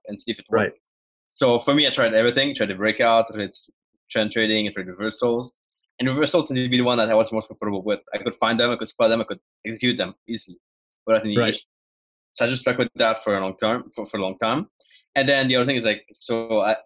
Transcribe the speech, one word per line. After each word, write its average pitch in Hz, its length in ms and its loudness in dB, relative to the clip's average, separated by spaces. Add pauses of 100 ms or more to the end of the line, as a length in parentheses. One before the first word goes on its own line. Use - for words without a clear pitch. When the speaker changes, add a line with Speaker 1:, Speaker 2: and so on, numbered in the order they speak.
Speaker 1:
and 104 120 -12
see - 120 -8
if - 80 -8
it - 100 -20
works. 110 140 2
Speaker 2:
Right. - 80 -2 (560)
Speaker 1:
So 123 320 2
for 139 160 0
me, 147 100 4
I 127 60 2
tried 117 240 2
everything. 120 340 2
I 135 40 -6
tried 107 160 -2
the 95 60 -6
breakout, 113 540 2
I 107 60 -14
tried 101 160 -6 (580)
trend 107 220 -2
trading, 107 360 0
I 98 40 -8
tried 95 160 -10
reversals. 117 680 -4 (440)
And 127 100 -2
reversals 147 380 0
tended 127 160 -2
to 123 60 -2
be 123 80 2
the 123 60 4
one 123 140 2
that 113 140 2
I - 20 2
was 113 180 4
most 110 180 -4
comfortable 101 340 -6
with. 101 160 -2 (160)
I - 20 -2
could 160 180 -6
find 117 240 0
them, 120 120 2
I 117 60 -4
could 110 120 -8
spot 117 200 2
them, 113 120 2
I 107 40 -4
could 98 140 -10 (240)
execute 113 340 -2
them 92 180 -4 (120)
easily 104 300 -10 (480)
without 110 180 2
any 107 140 -2
Speaker 2:
Right. 117 120 2
Speaker 1:
issue. 104 120 -4 (720)
So - 140 -2
I 120 40 2
just 127 140 -4
stuck 123 160 0
with 120 160 0
that 110 280 0
for 101 140 0
a 95 40 -2
long 95 160 -6
term, 113 360 -2
for, 104 140 -10
for - 100 -10
a 101 40 -4
long 95 180 -6
time. 127 300 -2 (440)
And 135 140 2
then 135 220 2
the 127 80 4
other 123 80 4
thing 135 100 0
is, 117 80 -4
like, 107 300 -2
so 113 480 -2
I, 107 240 2